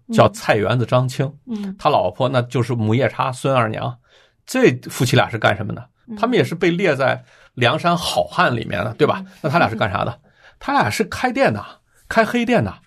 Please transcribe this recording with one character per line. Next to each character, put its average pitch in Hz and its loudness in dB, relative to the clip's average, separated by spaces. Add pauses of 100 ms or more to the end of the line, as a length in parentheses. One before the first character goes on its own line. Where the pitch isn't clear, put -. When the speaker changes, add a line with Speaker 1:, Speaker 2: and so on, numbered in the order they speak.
(120)
Speaker 1:
叫 123 6
菜 - 0
园 107 2
子 113 0
张 127 2
青， 135 -4 (140)
Speaker 2:
嗯。 202 -8
Speaker 1:
他 - -2
老 95 2
婆 - -2
那 127 2
就 123 -2
是 123 -4
母 110 0
夜 127 2
叉 131 -2
孙 135 -2
二 117 2
娘， 110 -6 (520)
这 254 4 (180)
夫 - 0
妻 - 0
俩 107 4
是 117 -6
干 107 2
什 107 -8
么 107 -6
的？ 113 -12 (200)
Speaker 2:
嗯。 220 -14
Speaker 1:
他 208 0
们 240 0
也 160 4
是 170 -4
被 175 2
列 175 0
在 120 0 (300)
梁 120 2
山 170 0
好 - -2
汉 156 0
里 - -6
面 - -4
的， 110 -4
对 151 4
吧？ - -2
Speaker 2:
嗯。 - -18 (120)
Speaker 1:
那 156 -2
他 170 2
俩 123 4
是 110 -6
干 107 -2
啥 101 -2
的？ 110 -6 (400)
他 - -4
俩 233 2
是 214 -2
开 - -4
店 233 2
的， 101 -6 (460)
开 226 2
黑 240 0
店 220 2
的。 98 -4 (140)